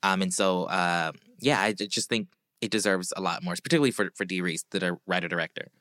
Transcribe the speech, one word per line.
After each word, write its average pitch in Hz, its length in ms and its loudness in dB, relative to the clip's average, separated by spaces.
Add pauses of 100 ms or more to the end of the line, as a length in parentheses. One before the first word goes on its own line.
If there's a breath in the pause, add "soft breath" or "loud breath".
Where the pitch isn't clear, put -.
Um, 95 200 2
and 92 100 0
so, 92 320 2
uh, 87 480 0 (280)
yeah, 131 200 2
I 104 120 2
ju-, 104 140 -6
just 107 220 -4
think 107 200 0 (320)
it 110 100 -4
deserves 95 460 2
a - 40 -6
lot 87 220 -2
more, 87 120 -4
particularly 147 360 2
for, 104 260 -2
for - 80 -4
Dee 92 160 -2
Rees, 87 300 -2
the 98 100 -2
di-, 90 100 0 (160)
writer-director. 87 640 -2 (120)